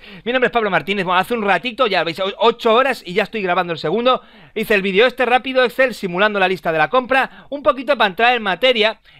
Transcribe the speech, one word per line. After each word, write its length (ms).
Mi 80
nombre 160
es 60
Pablo 160
Martínez. 340
Bueno, 160
hace 140
un 100
ratito, 420
ya 200
veis, 160
o-, 160
ocho 360
horas 320
y 80
ya 100
estoy 180
grabando 320
el 40
segundo. 440
Hice 180
el 80
vídeo 240
este 200
rápido 400
Excel 280
simulando 460
la 80
lista 240
de 60
la 120
compra, 600
un 120
poquito 360
para 100
entrar 300
en 40
materia 600